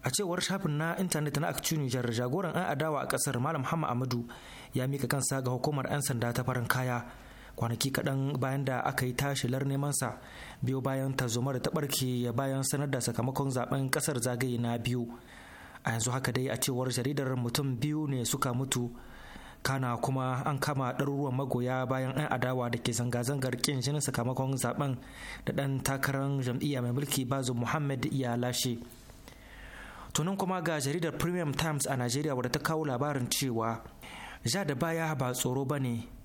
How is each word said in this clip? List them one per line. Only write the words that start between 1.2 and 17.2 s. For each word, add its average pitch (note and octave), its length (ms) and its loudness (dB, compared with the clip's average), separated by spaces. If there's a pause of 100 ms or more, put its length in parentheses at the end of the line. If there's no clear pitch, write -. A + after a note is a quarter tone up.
na E3+ 140 2
Akci - 240 0
Niger, B2+ 320 0
jagoran B2+ 460 0
'yan F3+ 180 2
adawa C#3+ 300 0
a B2+ 40 -4
ƙasar C3+ 320 0
Malam D3 240 0
Hamma D3+ 240 0
Amadu B2 380 0 (480)
ya B2+ 140 2
miƙa C#3 200 0
kansa C3+ 360 2
ga B2 80 0
hukumar B2+ 400 0
'yan C#3+ 100 2
sanda A#2+ 320 0
ta B2+ 100 2
farin B2+ 220 2
kaya. B2+ 400 2 (500)
Kwanaki A#2+ 360 0
kaɗan C3+ 480 2
bayan C3+ 260 0
da C3 140 2
aka C3+ 260 2
yi B2 80 0
tashilar C3+ 540 0
neman C#3 260 0
sa, B2 240 -2 (460)
biyo C3 180 2
bayan C3+ 320 0
tarzoma B2+ 400 2
da B2 60 2
ta B2 100 2
ɓarke B2+ 540 2
ya A#2+ 80 0
bayan C3+ 320 2
sanar C#3+ 260 0
da C3 100 0
sakamakon C3+ 520 2
zaben C3 400 0
ƙasar C#3+ 260 0
zagaye B2 400 0
na A#2 220 0
biyu. A#2+ 260 0 (800)
A A#2+ 60 0
yanzu A#2 180 0
haka C3 220 0
dai B2+ 160 2
a A#2+ 100 0
cewar B2+ 320 0
jaridar C3 480 0